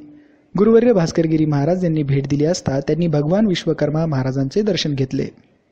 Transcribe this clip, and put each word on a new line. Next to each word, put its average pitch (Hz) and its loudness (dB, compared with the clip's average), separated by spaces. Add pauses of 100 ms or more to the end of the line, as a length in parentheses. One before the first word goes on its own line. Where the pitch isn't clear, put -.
(580)
गुरुवर्य 226 6
भास्करगिरी 160 0
महाराज 156 0
यांनी 156 0
भेट 139 -2
दिली 143 0
असता 139 -2
त्यांनी 160 -2
भगवान 160 0
विश्वकर्मा 160 -2
महाराजांचे 135 -2
दर्शन 165 -2
घेतले. 135 -4 (440)